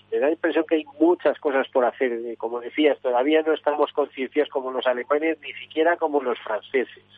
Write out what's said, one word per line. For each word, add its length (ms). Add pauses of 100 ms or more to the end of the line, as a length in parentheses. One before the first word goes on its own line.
(100)
Me 80
da 80
la 60
impresión 360
que 60
hay 100 (140)
muchas 400
cosas 300
por 160
hacer. 260
Eh, 260
como 220
decías, 420
todavía 420
no 100
estamos 400
concienciados 580
como 220
los 160
alemanes, 520
ni 120
siquiera 440
como 240
los 200
franceses, 640 (140)